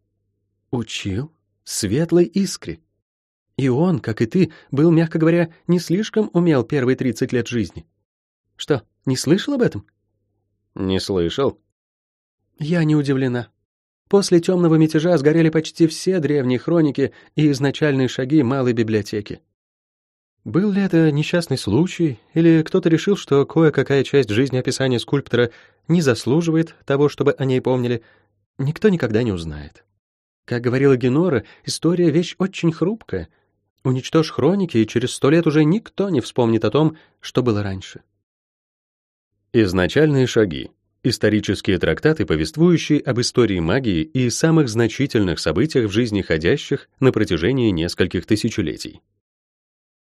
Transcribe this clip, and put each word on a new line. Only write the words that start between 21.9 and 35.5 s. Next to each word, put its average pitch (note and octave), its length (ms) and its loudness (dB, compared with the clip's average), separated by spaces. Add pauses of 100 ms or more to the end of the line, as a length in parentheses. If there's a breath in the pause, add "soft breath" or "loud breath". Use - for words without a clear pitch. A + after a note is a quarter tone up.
или D#3+ 300 4
кто-то F3 260 0
решил, E3 280 2
что C#3 280 2
кое-какая C#3 600 2
часть B2+ 260 0
жизни B2+ 260 0
описания B2+ 420 -2
скульптора A#2+ 520 -2 (360 soft breath)
не F3 140 2
заслуживает D#3+ 760 0 (120)
того, C#3 220 2
чтобы C#3 240 0
о - 120 -4
ней B2+ 160 0
помнили, B2 420 -2 (560 soft breath)
никто D3+ 300 -2
никогда B2 340 0
не A2+ 100 -2
узнает. D2+ 520 -10 (640)
Как A#2+ 160 -4
говорила C3 340 4
Генора, C3 480 0 (200 soft breath)
история — E3+ 460 0
вещь E3 280 -2
очень F#3 340 -2
хрупкая. D#3+ 560 -6 (560)
Уничтожь C3 480 0
хроники, E3+ 460 0
и A2 80 4
через A#2+ 260 -4
сто - 180 0
лет E3 160 2
уже D#3 160 2